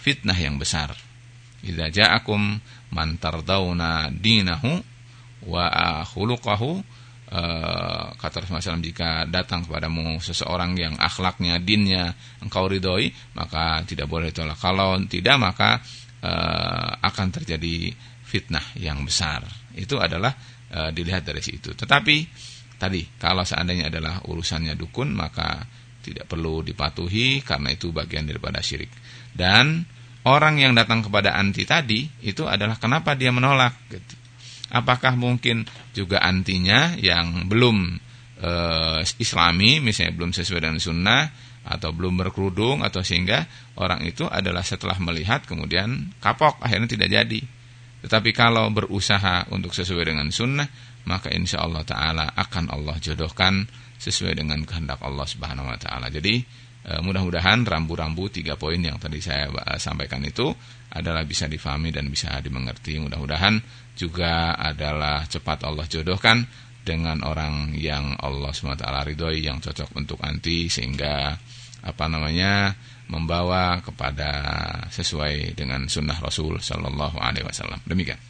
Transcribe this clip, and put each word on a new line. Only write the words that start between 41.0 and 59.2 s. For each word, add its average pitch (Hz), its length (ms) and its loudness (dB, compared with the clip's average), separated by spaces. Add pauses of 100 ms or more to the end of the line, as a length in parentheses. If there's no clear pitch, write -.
atau 82 320 -4
belum 90 240 0
berkerudung, 98 640 0
atau 101 240 -2
sehingga 98 400 2 (320)
orang 92 240 0
itu 117 240 -4
adalah 90 400 -2
setelah 92 320 -2
melihat 85 480 -2
kemudian 95 720 -2
kapok, 123 400 4
akhirnya 113 320 2
tidak 104 220 2
jadi. 110 280 2 (640)
Tetapi 110 320 2
kalau 113 400 6
berusaha 98 800 2
untuk 90 180 -4
sesuai 87 380 0
dengan 76 240 0
sunnah, 139 320 0 (400)
maka 90 240 -2
insya 85 320 0
Allah 80 240 -2
Ta'ala 78 480 0
akan 90 380 -2
Allah 73 260 -4
jodohkan 82 680 0 (320)
sesuai - 360 -2
dengan 76 300 -2
kehendak 76 380 -6
Allah 69 240 -4
Subhanahu 67 420 -6
wa 57 80 -6
Ta'ala. 60 320 -6
Jadi, 98 320 0 (460)
eh, 78 120 -4
mudah-mudahan 92 600 4
rambu-rambu 80 680 0
tiga 76 300 -6
poin 82 220 0
yang 80 180 -2
tadi 76 240 -6